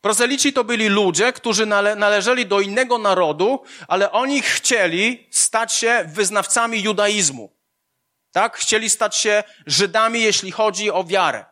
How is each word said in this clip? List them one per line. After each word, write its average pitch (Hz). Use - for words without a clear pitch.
prozelici 247
to 254
byli 220
ludzie, 202
którzy 220
nale-, 208
należeli 208
do 202
innego 233
narodu, 185
ale 190
oni 262
chcieli 214
stać -
się 226
wyznawcami 208
judaizmu. 196
Tak? 190
Chcieli 220
stać -
się 208
Żydami, 220
jeśli 202
chodzi 208
o 180
wiarę. 165